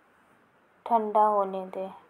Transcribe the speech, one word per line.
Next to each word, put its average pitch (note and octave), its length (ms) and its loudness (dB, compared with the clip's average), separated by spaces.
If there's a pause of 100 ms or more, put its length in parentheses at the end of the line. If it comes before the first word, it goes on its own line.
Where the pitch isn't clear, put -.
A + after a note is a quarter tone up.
(880)
ठंडा G#3+ 380 2
होने G3 420 0
दें। F#3+ 240 -10 (200)